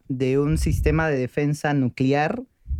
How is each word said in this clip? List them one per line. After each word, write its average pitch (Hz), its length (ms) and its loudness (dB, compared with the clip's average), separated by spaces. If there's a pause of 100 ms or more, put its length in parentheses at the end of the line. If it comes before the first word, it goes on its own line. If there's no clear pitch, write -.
de 131 320 0
un 151 180 0
sistema 156 520 0
de 139 80 0
defensa 147 560 -2
nuclear 139 680 0 (380)